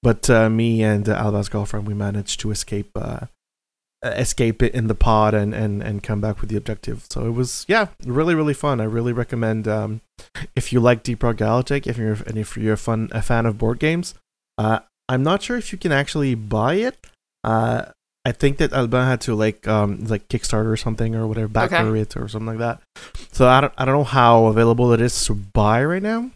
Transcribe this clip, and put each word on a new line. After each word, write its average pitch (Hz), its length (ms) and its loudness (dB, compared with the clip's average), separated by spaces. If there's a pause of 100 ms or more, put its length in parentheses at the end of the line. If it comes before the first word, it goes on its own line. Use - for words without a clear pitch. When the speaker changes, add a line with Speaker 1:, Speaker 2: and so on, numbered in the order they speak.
Speaker 1:
But, 117 260 2
uh, 113 200 6
me 113 340 2
and, 104 240 2
uh, 104 60 2
Alba's 101 340 -2
girlfriend, 104 400 -4
we 104 60 -4
managed 101 460 -4
to 107 120 -4
escape, 101 420 -6
uh, - 320 -8 (760)
uh, - 80 -4
escape 120 520 0
it 120 100 2
in 117 140 -2
the 110 80 2
pod 107 400 4
and, 104 180 0
and, 104 300 -2
and 104 180 -4
come 104 200 -4
back 104 200 -2
with - 80 -2
the 110 80 -4
objective. 110 540 -8
So 123 160 -4
it 117 60 -2
was, 123 360 -4
yeah, 208 200 2 (180)
really, 156 300 0
really 151 180 0
fun. 135 260 -2
I 110 40 0
really 117 280 -2
recommend, 113 540 -2
um, 107 340 -4 (540)
if - 180 -4
you 123 60 4
like 120 240 4
Deep 117 220 -6
Rock 117 140 0
Galactic, 123 500 -2
if 120 100 -6
you're, 110 140 -2 (160)
and 110 100 -6
if - 180 -8
you're 110 180 0
a 104 40 -4
fun, 110 340 -4
a 110 80 -4
fan 117 260 0
of 107 120 -2
board 113 220 -2
games, 165 340 -2 (440)
uh, 110 200 0 (300)
I'm 127 160 0
not 180 180 0
sure 247 160 -6
if - 140 -8
you 202 40 -10
can 175 140 -4
actually 139 460 0
buy 110 380 0
it. 233 300 -4 (380)
Uh, 113 440 0 (380)
I 123 80 -2
think 143 260 0
that 151 160 0
Alban 127 320 2
had 127 160 0
to, 120 120 -2
like, 107 320 0
um, 104 380 0
like, 104 240 -4
Kickstarter 110 420 0
or 110 60 0
something 113 380 -2
or 113 120 -2
whatever, 110 220 -2
back 110 240 0
Speaker 2:
Okay. 170 100 2
Speaker 1:
for 110 140 0
it 107 200 -2
or 113 120 -6
something 107 180 -6
like 113 120 -6
that. 117 220 -4 (520)
So 131 160 6
I 131 140 6
don't, 143 160 0
I 135 80 0
don't 135 100 2
know 147 80 2
how 120 420 6
available 117 460 4
it 113 80 4
is 120 240 0
to 110 100 0
buy 104 500 2
right 175 180 -2
now. 233 340 -4